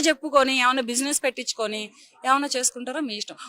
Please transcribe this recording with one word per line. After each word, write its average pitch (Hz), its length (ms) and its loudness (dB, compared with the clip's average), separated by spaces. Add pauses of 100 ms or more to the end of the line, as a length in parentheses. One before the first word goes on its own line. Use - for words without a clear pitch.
చెప్పుకొని 277 540 4
ఏమైనా 254 280 2
బిజినెస్ 269 340 -2
పెట్టించుకొని 233 560 -4 (440)
ఏమైనా 277 240 2
చేసుకుంటారో 254 600 -4
మీ 214 80 -6
ఇష్టం. 190 200 -10 (140)